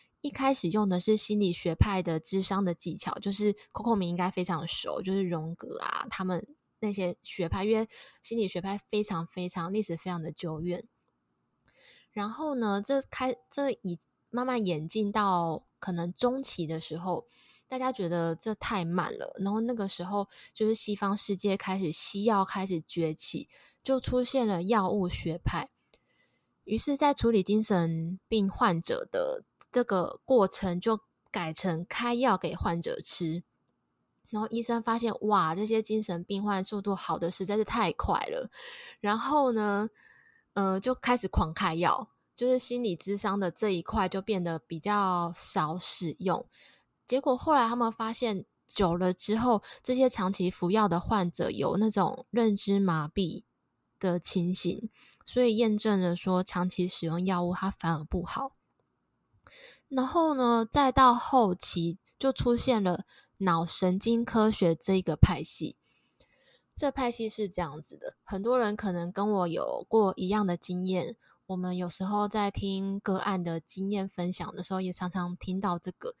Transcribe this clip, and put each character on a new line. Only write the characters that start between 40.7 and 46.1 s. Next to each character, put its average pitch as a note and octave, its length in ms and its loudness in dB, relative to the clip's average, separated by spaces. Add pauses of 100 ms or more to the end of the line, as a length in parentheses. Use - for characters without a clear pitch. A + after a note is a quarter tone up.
就 B3+ 160 0
开 B3 220 2
始 F#3+ 100 -2
狂 E3 280 0
开 E3+ 200 0
药， E3+ 360 0 (260)
就 B3 100 0
是 B3+ 120 4
心 B3 260 -2
理 F3+ 120 0
咨 G3+ 200 -4
商 G3+ 240 0
的 F3+ 100 0
这 G#3 200 0
一 F3 120 0
块 G#3 260 0
就 F#3+ 140 -4
变 F#3 220 0
得 E3 140 -2
比 E3 200 -10
较 F#3 560 0
少 E3 440 0
使 - 420 -2